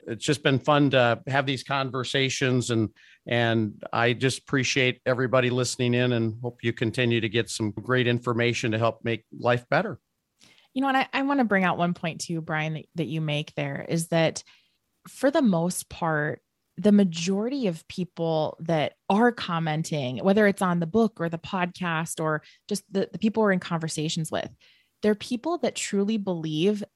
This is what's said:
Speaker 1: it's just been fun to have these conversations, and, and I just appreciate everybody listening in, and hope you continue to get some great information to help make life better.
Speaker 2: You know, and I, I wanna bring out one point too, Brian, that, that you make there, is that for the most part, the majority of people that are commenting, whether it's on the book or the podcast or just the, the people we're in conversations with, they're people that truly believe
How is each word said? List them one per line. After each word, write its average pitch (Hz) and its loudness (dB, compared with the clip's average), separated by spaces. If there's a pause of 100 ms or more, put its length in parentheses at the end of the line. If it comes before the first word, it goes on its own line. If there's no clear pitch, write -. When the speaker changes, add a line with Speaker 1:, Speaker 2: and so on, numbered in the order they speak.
Speaker 1:
it's 107 -8
just 147 -2
been 135 4
fun 147 4
to 120 4
have 135 0
these 135 -4
conversations, 131 -2
and, 113 2 (360)
and 113 0
I 120 2
just 123 0
appreciate 127 0
everybody 123 2
listening 123 0
in, 123 2
and 113 0
hope 120 -10
you 117 -2
continue 117 0
to 113 -2
get 113 -2
some 107 -4
great 117 0
information 120 0
to 110 0
help 113 0
make 113 -4 (140)
life 120 0
better. 170 0 (760)
Speaker 2:
You 262 0
know, 277 2
and 262 2
I, 269 0
I 269 -2
wanna 277 2
bring 196 2
out 160 2
one 175 2
point - -6
too, 165 -6
Brian, 156 -4
that, - -10
that 160 -2
you 160 -4
make 151 -4
there, 143 -4
is 165 -2
that 165 2 (640)
for - 0
the 330 2
most 180 2
part, 156 -2 (360)
the 208 4
majority 202 2
of 165 -4
people 165 -2
that 160 0 (160)
are 226 4
commenting, 156 -2
whether 202 4
it's 202 2
on 175 0
the 170 -2
book 214 0
or 165 -2
the 165 -6
podcast 175 -4
or 156 -2 (240)
just 202 -4 (100)
the, 190 -2
the 175 -10
people 220 0
we're 202 4
in 185 0
conversations 160 -4
with, - -4 (540)
they're 214 2
people 277 -4
that - -2
truly 202 -2
believe 180 0 (120)